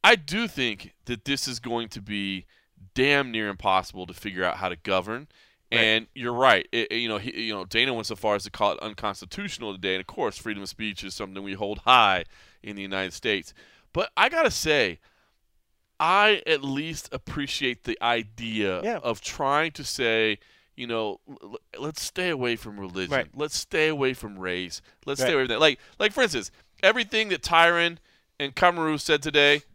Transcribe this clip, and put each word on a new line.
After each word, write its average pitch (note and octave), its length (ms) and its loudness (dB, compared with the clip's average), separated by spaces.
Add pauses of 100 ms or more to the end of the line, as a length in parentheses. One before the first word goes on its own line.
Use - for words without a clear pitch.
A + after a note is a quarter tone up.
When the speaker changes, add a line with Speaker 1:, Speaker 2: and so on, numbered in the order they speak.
Speaker 1:
I A3 140 10
do F#3 320 -4
think A2+ 440 -4 (120)
that A#2+ 180 -6
this C#3 240 -2
is A#2+ 140 -8
going A#2 280 -4
to G#2 120 -12
be G2 440 -6 (480)
damn C#3 380 2
near A2 180 -2
impossible F#2+ 560 0
to F2 80 -16
figure F#2 300 -6
out F2 140 0
how F#2 120 -4
to F2 60 -6
govern. G2+ 520 -2 (440)
Speaker 2:
Right. A2+ 100 2
Speaker 1:
And A2 320 2
you're A#2+ 200 -6
right. A#2+ 380 6
It, A#2 200 -2
it, A2 60 -4
you A#2 120 -2
know, G#2+ 80 -4
he, G#2 300 -8
you A2 60 -4
know, F#2+ 120 -8
Dana A#2 280 0
went A2 120 -6
so A2 100 -8
far G#2 200 0
as G2+ 80 -4
to G#2 80 -12
call G2+ 220 0
it - 80 -8
unconstitutional G#2+ 920 -8
today. F#2+ 220 -2
And, F#2 60 -4
of F#2+ 60 -12
course, B2 300 -4
freedom G#2 240 -8
of F#2+ 80 -10
speech G#2+ 340 -8
is F#2+ 120 -12
something G2 280 -10
we G2 100 -8
hold G2+ 260 -6
high G#2 460 6 (360)
in G2+ 140 -10
the G2+ 80 -10
United F#2+ 300 -4
States. G2+ 400 -4 (400)
But G3+ 220 -2
I G#3+ 140 4
gotta E4 220 2
say, B2+ 480 0 (1000)
I G3 460 4
at D3 180 0
least D3 480 -6
appreciate C3+ 720 -4
the A#2 180 -4
idea A2 840 -2
Speaker 2:
Yeah. A3 180 -4
Speaker 1:
of A#2 200 -4
trying D3 500 0
to C#3+ 120 -14
say, A2+ 560 0 (360)
you B2+ 100 -12
know, A2+ 420 -4
l-, C#3 100 -18 (380)
l-, A2 60 -12
let's D3 220 -8
stay F3+ 260 -4
away B2 260 0
from G#2+ 240 -14
religion. F#2 360 -6
Speaker 2:
Right. C3 180 0
Speaker 1:
Let's D3 240 -6
stay D#3 300 0
away C#3 260 0
from G#2 240 -12
race. F2+ 440 -6 (240)
Let's C3+ 140 -6
Speaker 2:
Right. C3 80 2
Speaker 1:
stay - 60 2
away C3+ 100 2
from B2 60 -4
that. A2+ 100 0
Like, D3+ 200 4 (180)
like, G#3+ 140 2
for C4+ 100 0
instance, D3 300 0 (320)
everything A3 460 2
that F3 120 -2
Tyron E3+ 560 4 (420)
and C#3 160 -4
Kamaru E3 460 4
said D3+ 220 2
today D3 400 4 (120)